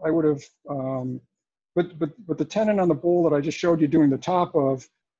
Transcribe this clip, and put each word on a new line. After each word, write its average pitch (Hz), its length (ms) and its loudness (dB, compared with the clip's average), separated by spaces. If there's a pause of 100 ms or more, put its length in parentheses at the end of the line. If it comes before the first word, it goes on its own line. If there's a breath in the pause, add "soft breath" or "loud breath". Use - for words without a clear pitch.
I 160 60 0
would 160 140 0
have, 147 180 0 (280)
um, 131 500 -6 (560)
but, 175 220 -2
but, 156 120 -4 (160)
but 156 120 -6
the 156 60 -2
tenon 214 360 0
on 180 80 2
the 165 60 4
bowl 175 340 2
that 151 80 2
I 143 40 2
just 147 180 -4
showed 170 240 2
you 156 40 2
doing 147 220 4
the 135 80 2
top 175 380 -2
of, 135 340 0 (320)